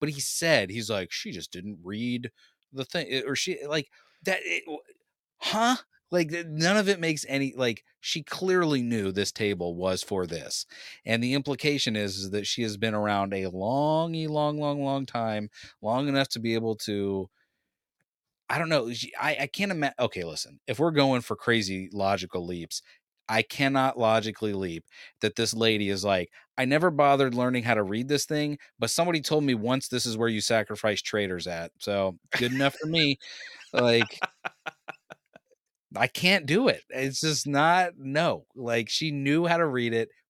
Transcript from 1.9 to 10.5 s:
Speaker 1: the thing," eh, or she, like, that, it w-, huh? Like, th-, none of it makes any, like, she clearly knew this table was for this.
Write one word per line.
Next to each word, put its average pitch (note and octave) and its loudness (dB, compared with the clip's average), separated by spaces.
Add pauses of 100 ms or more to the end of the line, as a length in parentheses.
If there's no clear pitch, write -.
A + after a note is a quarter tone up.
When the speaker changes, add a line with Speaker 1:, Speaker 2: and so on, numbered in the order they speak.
Speaker 1:
the C3 -6
thing," D#3 -6
eh, C3 -2
or C3+ -2
she, E3+ -4
like, D3+ -4 (360)
that, F#3 0
it E3+ -4
w-, D3+ -8 (580)
huh? A#3 2 (340)
Like, F3 2
th-, E3+ -6
none D#3+ 2
of G3+ 2
it F#3+ 2
makes D#3+ 0
any, C3+ -2
like, A#2+ 0 (160)
she - -4
clearly F3 2
knew A2 0
this G2 0
table F2+ -2
was F#2 0
for F#2 -2
this. D#2+ -6 (400)